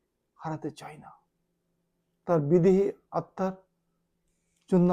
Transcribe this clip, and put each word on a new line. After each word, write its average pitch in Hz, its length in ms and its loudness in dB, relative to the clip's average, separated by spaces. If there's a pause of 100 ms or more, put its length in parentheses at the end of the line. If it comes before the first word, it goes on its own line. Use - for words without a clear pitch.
(400)
হারাতে 160 280 -10 (120)
চাই 151 240 -20
না। - 60 -20 (1160)
তার 170 140 0 (100)
বিদেহী 185 340 4 (340)
আত্মার 190 360 -8 (1160)
জন্য 180 220 4